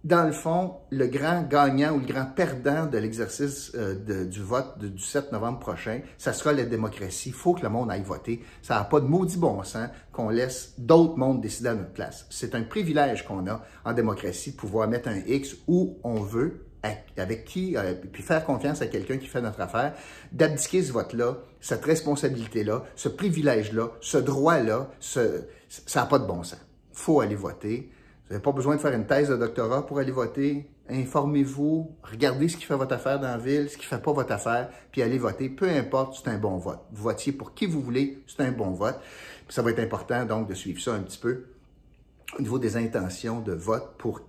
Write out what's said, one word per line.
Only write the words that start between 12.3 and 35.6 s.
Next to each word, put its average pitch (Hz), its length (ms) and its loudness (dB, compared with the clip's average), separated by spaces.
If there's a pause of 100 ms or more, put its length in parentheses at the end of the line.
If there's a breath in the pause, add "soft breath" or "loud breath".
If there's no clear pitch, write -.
C'est - 240 -6
un 117 80 -2
privilège 147 640 0
qu'on 95 200 -4
a 110 140 -4 (240 loud breath)
en 117 80 -2
démocratie 117 600 -2
de - 40 -16
pouvoir 107 300 0
mettre 120 200 -2
un 101 200 -4
X 139 300 -2 (100)
où 175 360 2
on 120 120 -2
veut, 110 500 -2 (500)
avec 98 300 -4
qui, 180 320 -2
euh, 95 160 0 (180)
puis - 120 -12
faire 160 200 2
confiance 143 380 0
à 170 60 0
quelqu'un 117 300 -4
qui 131 100 -8
fait 135 120 -4
notre 113 220 -4
affaire, 123 320 0 (380 loud breath)
d'abdiquer 151 500 4
ce 143 120 0
vote-là, 120 440 0 (220 loud breath)
cette - 260 -4
responsabilité-là, 131 1000 0 (100)
ce - 120 -6
privilège-là, 117 840 2 (100)
ce - 160 0
droit-là, 135 720 2 (100)
ce, 110 440 0 (260 loud breath)
ça - 300 -4
n'a 123 80 2
pas 143 100 6
de 120 80 4
bon 87 160 -4
sens. - 240 -14 (260)
Faut 151 300 4
aller 104 140 0
voter. 104 560 -6 (340 loud breath)
Vous 95 100 -8
n'avez 104 80 -6
pas 143 100 4
besoin 139 240 2
de 143 40 -2
faire 143 120 2
une 110 120 0
thèse 143 220 4
de 135 80 4
doctorat 117 500 0
pour 143 140 -2
aller 131 120 0
voter. 139 600 0 (180)
Informez-vous, 143 1120 0
regardez 131 460 2
ce 165 80 0
qui - 80 -14
fait 143 140 0
votre 131 180 0
affaire 135 240 0
dans 135 80 -2
la 123 100 -2
ville, 139 320 0
ce - 80 -12
qui - 80 -14
fait - 160 -4
pas 156 120 2
votre 135 180 0
affaire, 117 380 0 (220 loud breath)
puis 147 100 0
allez 123 160 2
voter. 123 320 0
Peu 185 200 0